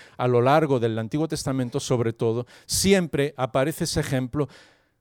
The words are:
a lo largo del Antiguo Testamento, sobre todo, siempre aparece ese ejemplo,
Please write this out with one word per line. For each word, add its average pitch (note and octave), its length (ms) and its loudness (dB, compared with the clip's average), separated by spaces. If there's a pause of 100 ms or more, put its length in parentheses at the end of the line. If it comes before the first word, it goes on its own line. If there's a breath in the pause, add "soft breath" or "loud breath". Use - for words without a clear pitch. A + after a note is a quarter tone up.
(180 loud breath)
a B2 100 -2
lo A#2+ 140 4
largo C#3 380 4
del A2 180 0
Antiguo D3 300 -2
Testamento, C3+ 520 -4
sobre A#2 340 0
todo, A#2 320 -2 (220 loud breath)
siempre E3 720 2
aparece C3+ 460 -2
ese D#3+ 160 -2
ejemplo, C#3 480 -2 (540 soft breath)